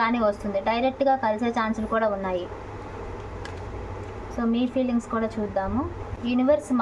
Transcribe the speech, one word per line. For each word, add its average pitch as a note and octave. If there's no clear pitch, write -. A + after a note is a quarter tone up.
కానీ A#3
వస్తుంది. G#3
డైరెక్ట్గా C4
కలిసే A#3
ఛాన్సులు A3
కూడా A3
ఉన్నాయి. F#3
So A#3+
మీ A#3
ఫీలింగ్స్ B3
కూడా A3
చూద్దాము. G3+
యూనివర్స్ C4